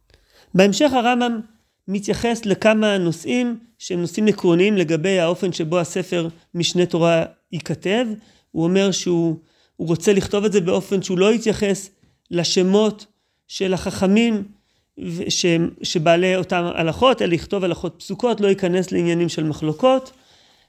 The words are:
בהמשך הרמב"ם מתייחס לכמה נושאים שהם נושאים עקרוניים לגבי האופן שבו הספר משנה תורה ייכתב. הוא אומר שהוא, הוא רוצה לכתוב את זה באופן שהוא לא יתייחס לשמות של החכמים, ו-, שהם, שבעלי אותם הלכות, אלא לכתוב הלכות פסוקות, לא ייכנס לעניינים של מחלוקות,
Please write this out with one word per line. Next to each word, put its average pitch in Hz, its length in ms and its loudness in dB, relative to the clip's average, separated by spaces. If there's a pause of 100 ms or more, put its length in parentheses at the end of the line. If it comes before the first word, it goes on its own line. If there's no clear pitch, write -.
(540)
בהמשך 202 380 4
הרמב"ם 240 480 0 (480)
מתייחס 208 560 -4
לכמה 214 540 2
נושאים 233 600 -2 (220)
שהם 180 200 -6
נושאים 190 280 0
עקרוניים 196 480 2
לגבי 175 440 0
האופן 175 320 0
שבו 165 260 -2
הספר 170 500 -4 (260)
משנה 175 320 0
תורה 170 380 2 (280)
ייכתב. 180 540 -4 (440)
הוא 160 140 -2
אומר 190 260 2
שהוא, 170 460 0 (400)
הוא 165 120 -6
רוצה 170 240 2
לכתוב 196 320 0
את 202 80 2
זה 202 80 4
באופן 190 420 -2
שהוא 180 160 -2
לא 202 140 4
יתייחס 208 580 -2 (400)
לשמות 190 760 2 (420)
של 190 260 -4
החכמים, 208 680 0 (540)
ו-, 180 320 -8
שהם, 165 400 0 (120)
שבעלי 175 540 2
אותם 175 380 -2
הלכות, 214 480 0
אלא 180 100 0
לכתוב 190 320 -4
הלכות 170 340 -4
פסוקות, 220 420 -4
לא 202 80 2
ייכנס 185 440 0
לעניינים 170 360 0
של 156 160 -4
מחלוקות, 160 680 0 (560)